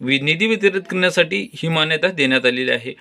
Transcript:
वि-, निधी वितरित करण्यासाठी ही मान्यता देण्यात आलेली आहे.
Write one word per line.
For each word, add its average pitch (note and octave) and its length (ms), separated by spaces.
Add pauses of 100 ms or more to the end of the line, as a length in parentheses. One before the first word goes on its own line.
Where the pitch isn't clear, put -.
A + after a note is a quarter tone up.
वि-, C3+ 220
निधी E3 240
वितरित G3 440
करण्यासाठी F#3 640
ही D#3+ 140
मान्यता D#3+ 400
देण्यात C3 380
आलेली B2+ 240
आहे. B2 300